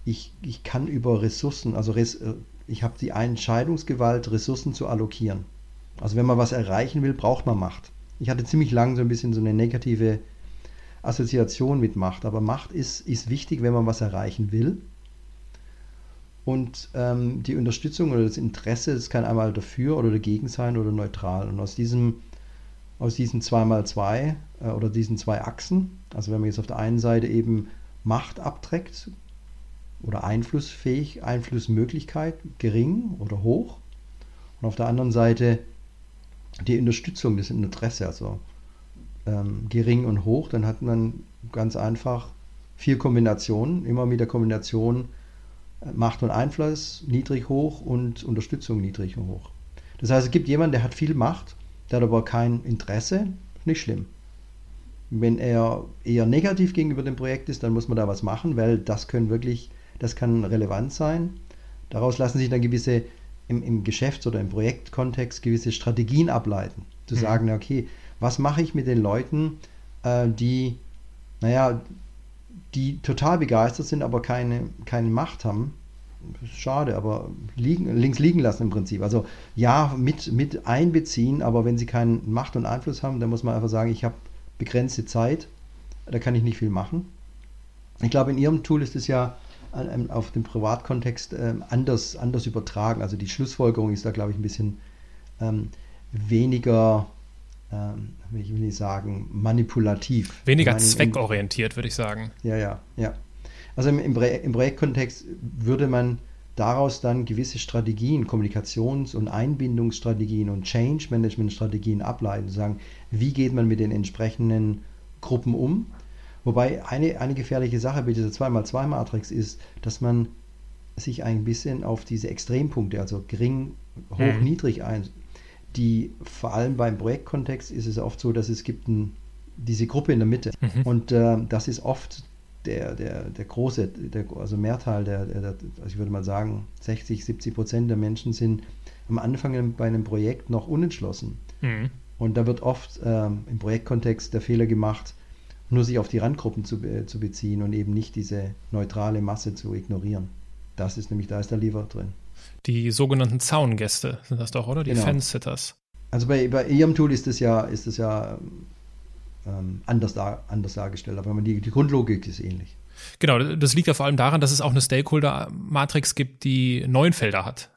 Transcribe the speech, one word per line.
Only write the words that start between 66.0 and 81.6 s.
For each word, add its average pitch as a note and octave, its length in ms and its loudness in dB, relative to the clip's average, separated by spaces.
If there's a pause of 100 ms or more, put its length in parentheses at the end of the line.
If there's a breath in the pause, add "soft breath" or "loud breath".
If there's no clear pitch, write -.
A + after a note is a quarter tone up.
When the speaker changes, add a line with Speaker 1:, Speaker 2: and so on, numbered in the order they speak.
Speaker 1:
ableiten. G2+ 540 -2 (240)
Zu A#2 80 -2
Speaker 2:
Mhm. A2 40 2
Speaker 1:
sagen, A2 300 4
„Okay, A#2+ 380 0 (320 loud breath)
was B2 180 0
mache C#3+ 240 2
ich D#3+ 140 0
mit C3+ 100 0
den A#2+ 160 4
Leuten, D3+ 560 0 (460 loud breath)
äh, B2 260 4
die, A#2+ 460 2 (640)
naja, A#2+ 400 4 (920)
die C3+ 240 0
total D3+ 400 2
begeistert A#2+ 480 2
sind, D3+ 160 -2
aber A#2+ 180 0
keine, B2 480 -2 (160)
keine A#2 240 0
Macht B2+ 340 -2
haben?“ A2+ 300 -2 (800)
Schade, C3+ 420 0
aber G#2+ 360 -2 (240)
liegen, C3+ 420 2
links A#2+ 220 6
liegen E3+ 200 8
lassen A#2+ 240 4
im G#2+ 60 4
Prinzip. G2 320 -2
Also G#2 240 2 (300 loud breath)
ja, C3+ 420 6
mit, B2+ 340 0
mit C#3 360 0
einbeziehen, C#3 720 4
aber A#2 240 4